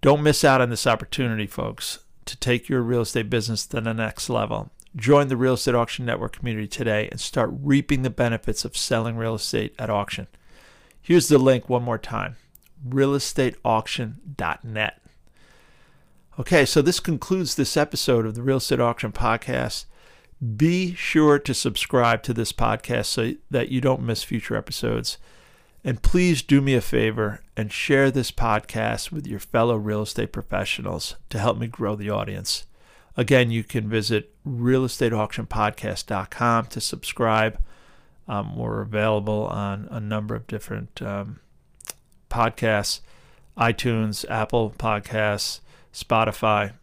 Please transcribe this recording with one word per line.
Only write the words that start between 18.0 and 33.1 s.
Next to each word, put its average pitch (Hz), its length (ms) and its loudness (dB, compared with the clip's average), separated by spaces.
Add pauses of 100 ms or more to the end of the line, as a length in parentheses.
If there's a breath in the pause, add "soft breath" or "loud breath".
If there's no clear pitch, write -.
of 110 120 -6
the 120 60 -8
Real 131 160 2
Estate 127 200 0
Auction 117 320 0
Podcast. 120 760 -2 (680 soft breath)
Be 175 380 2
sure 151 460 4
to 139 140 -2
subscribe 117 680 2
to - 100 -4
this 113 200 -2
podcast 113 540 0
so 120 260 -2 (180)
that 123 200 0
you 127 100 0
don't 131 220 2
miss 117 200 -4
future - 340 -4
episodes. 113 640 -4 (640 soft breath)
And 123 200 -4
please 180 380 6
do 139 200 6
me 135 140 2
a 120 60 6
favor 110 640 0 (140)
and 107 160 -4
share 135 400 4
this 127 180 0
podcast 110 800 0
with 147 160 -8
your 101 140 -8
fellow 117 360 2
real 107 260 -2
estate 107 300 -4
professionals - 840 -6 (140)
to 120 80 -6
help 110 200 0
me 117 80 -4
grow 107 300 -4
the 104 140 -6
audience. 101 540 -4 (520 soft breath)